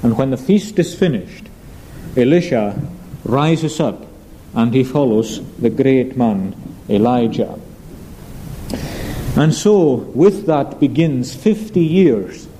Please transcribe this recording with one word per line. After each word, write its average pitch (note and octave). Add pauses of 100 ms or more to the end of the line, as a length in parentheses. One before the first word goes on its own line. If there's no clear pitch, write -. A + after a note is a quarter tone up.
And A2+
when C3+
the C3
feast F#3+
is E3
finished, C#3 (680)
Elisha B2 (460)
rises D3+
up A#2 (480)
and A#2
he C3
follows B2 (180)
the A#2
great B2+
man G2+ (340)
Elijah. A2+ (1800)
And D#3
so, F#3+ (200)
with G3
that D3
begins C3+
fifty G#3+
years D3+ (120)